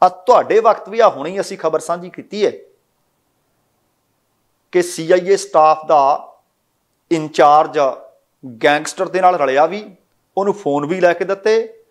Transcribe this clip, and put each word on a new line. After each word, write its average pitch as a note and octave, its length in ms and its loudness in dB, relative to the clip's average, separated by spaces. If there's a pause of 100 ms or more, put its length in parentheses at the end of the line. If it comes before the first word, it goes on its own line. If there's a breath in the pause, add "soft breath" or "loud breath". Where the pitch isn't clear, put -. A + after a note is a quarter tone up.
ਆ F#3 60 6
ਤੁਹਾਡੇ F#3 520 2
ਵਕਤ G#3+ 280 0
ਵੀ A3+ 120 -4
ਆ G#3+ 80 6
ਹੁਣੇ C3+ 220 -4
ਹੀ F#3+ 100 -6
ਅਸੀਂ F#3 180 -10
ਖਬਰ D#3 200 -2
ਸਾਂਝੀ F3 320 -10
ਕੀਤੀ G3 360 -4
ਹੈ A#2+ 60 -2 (2250)
ਕਿ F3+ 100 0
ਸੀ E3 300 -6
ਆਈ F3+ 160 2
ਏ G3 80 4
ਸਟਾਫ D#3 500 0
ਦਾ D3 460 0 (800)
ਇੰਚਾਰਜ D3+ 680 2 (840)
ਗੈਂਗਸਟਰ D3+ 440 -2
ਦੇ F#3 120 -4
ਨਾਲ F3+ 140 4
ਰਲਿਆ C#3+ 320 0
ਵੀ, G3+ 300 -10 (400)
ਉਹਨੂੰ G3 180 -2
ਫੋਨ D3 320 -4
ਵੀ F3+ 140 -4
ਲੈ F3 120 4
ਕੇ F3+ 120 -6
ਦਿੱਤੇ, G#3+ 560 -4 (100)